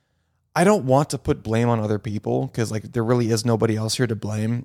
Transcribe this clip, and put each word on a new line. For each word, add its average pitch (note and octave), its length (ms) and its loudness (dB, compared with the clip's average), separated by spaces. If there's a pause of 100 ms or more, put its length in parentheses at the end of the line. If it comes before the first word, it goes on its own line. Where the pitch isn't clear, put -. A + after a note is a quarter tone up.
(560)
I E3+ 80 2
don't F#3+ 220 4
want C3+ 240 4
to C3+ 80 -6
put - 260 -4
blame A2+ 240 2
on A#2 100 2
other G#2+ 220 -2
people A#2+ 480 -4
'cause, G#2+ 240 -4
like, A2 200 -8
there A#2 120 -2
really A#2+ 260 2
is A2+ 140 0
nobody A2+ 320 2
else A2 200 -4
here B2 120 0
to A2 80 -4
blame A2 480 -4